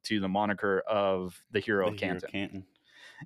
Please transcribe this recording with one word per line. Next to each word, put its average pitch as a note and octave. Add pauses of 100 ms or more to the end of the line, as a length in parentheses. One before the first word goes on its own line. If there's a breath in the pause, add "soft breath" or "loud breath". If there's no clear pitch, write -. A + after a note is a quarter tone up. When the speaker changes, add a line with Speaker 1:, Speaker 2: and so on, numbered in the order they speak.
Speaker 1:
to A2
the F#2+
moniker G2+
of F#2+
the G#2
hero G2
Speaker 2:
The F2
Speaker 1:
of G2+
Speaker 2:
hero F#2+
Speaker 1:
Canton. F2
Speaker 2:
Canton. G2 (600 loud breath)